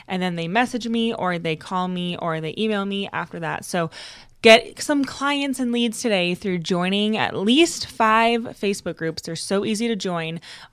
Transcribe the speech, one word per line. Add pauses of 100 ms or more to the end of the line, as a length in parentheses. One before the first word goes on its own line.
and
then
they
message
me
or
they
call
me
or
they
email
me
after
that.
So (520)
get
some
clients
and
leads
today
through
joining
at
least
five
Facebook
groups.
They're
so
easy
to
join (300)